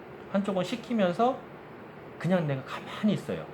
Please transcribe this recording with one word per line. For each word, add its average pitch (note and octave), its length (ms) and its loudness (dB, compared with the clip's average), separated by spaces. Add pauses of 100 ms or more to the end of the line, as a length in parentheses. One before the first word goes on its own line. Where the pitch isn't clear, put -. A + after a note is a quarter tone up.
(320)
한쪽은 G3 320 2
시키면서 A3+ 720 2 (840)
그냥 E3+ 280 4
내가 C3+ 180 0
가만히 - 500 0
있어요. E2+ 400 -2